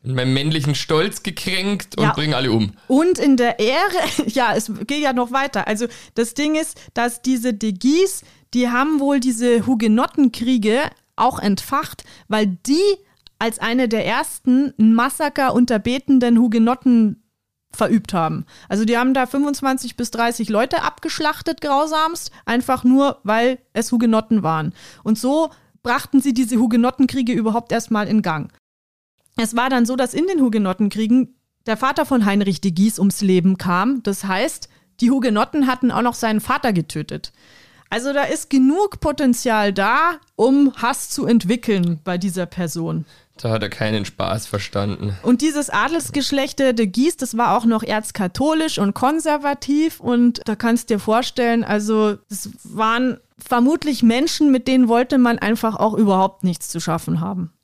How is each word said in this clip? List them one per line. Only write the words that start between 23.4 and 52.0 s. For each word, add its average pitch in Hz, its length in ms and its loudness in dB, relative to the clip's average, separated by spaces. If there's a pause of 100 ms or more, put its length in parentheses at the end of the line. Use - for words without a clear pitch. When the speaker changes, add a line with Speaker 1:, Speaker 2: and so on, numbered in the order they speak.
Speaker 2:
es 226 180 -2
Hugenotten 220 500 2
waren. 156 320 -2 (300)
Und 220 160 2
so 302 300 0 (340)
brachten 262 360 0
sie 269 140 0
diese 247 220 0
Hugenottenkriege 247 760 2
überhaupt 226 380 -2
erstmal 220 380 -2
in 214 140 2
Gang. 160 300 -4 (840)
Es - 180 -4
war 247 160 0
dann 240 160 2
so, 254 80 -2
dass 247 200 -2
in 302 120 0
den 370 140 0
Hugenottenkriegen 214 960 0 (300)
der 220 100 -2
Vater 277 280 0
von 240 220 2
Heinrich 196 340 0
de 196 120 0
Guise 196 280 0
ums 196 200 0
Leben 185 360 2
kam. 202 460 -2
Das 202 220 -6
heißt, 196 440 -4 (320)
die 240 120 4
Hugenotten 254 560 0
hatten 254 240 0
auch 226 100 -2
noch 240 120 -2
seinen 214 260 -2
Vater 240 320 -2
getötet. 160 600 -6 (560)
Also 247 240 -4
da 277 120 0
ist 294 260 -6
genug 294 500 2
Potenzial 240 720 0
da, 247 420 0 (220)
um 269 400 4
Hass - 340 -4
zu - 160 -4
entwickeln 196 800 0
bei 180 140 -4
dieser 180 280 -4
Person. 165 580 -6 (320)
Speaker 1:
Da 113 140 -4
hat 110 120 -2
er 104 80 -4
keinen 107 340 -2
Spaß 98 420 -6
verstanden. 101 760 -4
Speaker 2:
Und 240 180 2
dieses 294 300 -2
Adelsgeschlecht 277 880 -2
der 262 160 2
de 226 120 0
Guise, 254 320 0
das 233 200 -6
war 214 180 2
auch 220 80 -2
noch 226 180 2
erzkatholisch 262 960 -2
und 202 160 0
konservativ. 294 1040 -2
Und 240 460 2
da 220 120 -2
kannst 233 340 -2
dir 208 100 0
vorstellen, 233 640 0
also 208 540 0 (100)